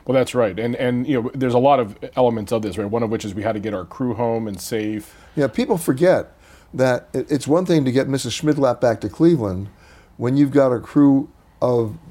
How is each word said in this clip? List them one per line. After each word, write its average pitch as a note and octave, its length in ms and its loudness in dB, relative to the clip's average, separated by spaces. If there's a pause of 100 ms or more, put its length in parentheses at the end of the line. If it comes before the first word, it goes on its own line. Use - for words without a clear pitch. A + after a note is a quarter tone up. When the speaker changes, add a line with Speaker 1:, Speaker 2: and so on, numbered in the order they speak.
Speaker 1:
Well, B2+ 100 0
that's B2+ 180 0
right. G#2+ 260 0
And, A#2+ 180 -4
and, B2 300 -2
you C3 140 0
know, A#2+ 140 -6
there's C3 180 0
a A#2+ 60 4
lot C3+ 200 4
of G#2 160 -6 (200)
elements A#2 360 0
of A2+ 120 0
this, G2+ 160 -6
right? G2+ 100 -4
One A#2 140 -2
of A2 80 -2
which A2 120 -4
is G2+ 120 -8
we G2+ 80 -6
had A2 100 0
to G#2+ 60 -8
get G2+ 160 -6
our F#2 100 -8
crew B2 300 -6
home A2+ 320 -2
and F#2+ 120 -8
safe. G#2+ 560 -6 (200)
Speaker 2:
Yeah, C#3+ 120 2
people A3+ 300 -2
forget D3+ 580 0 (380)
that B2 400 0
it, C3 160 -4
it's C#3 180 -2
one F3 180 2
thing E3 180 2
to C3 80 0
get C3 160 2
Missus C3 320 -4
Schmidlap C#3+ 400 2
back A#2 220 0
to G#2 80 -6
Cleveland G#2+ 580 0 (480)
when B2 220 -2
you've C#3+ 140 4
got C3+ 200 4
a A#2 80 0
crew C#3+ 500 4 (320)
of A#2+ 360 0 (140)